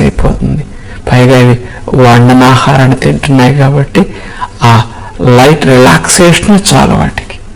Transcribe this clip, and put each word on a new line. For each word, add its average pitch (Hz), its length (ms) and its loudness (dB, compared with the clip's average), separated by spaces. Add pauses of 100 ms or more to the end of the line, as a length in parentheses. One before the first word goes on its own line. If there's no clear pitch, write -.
అయిపోతుంది. - 600 -2 (480)
పైగా 127 320 4
ఇవి 123 120 4 (480)
వండన 123 400 4 (120)
ఆహారాన్ని 135 480 0
తింటున్నాయి 139 520 0
కాబట్టి 139 460 0 (600)
ఆ 117 100 2 (640)
లైట్ 151 280 2
రిలాక్సేషన్ 160 960 2 (140)
చాలు 139 280 2
వాటికి. - 360 -8 (180)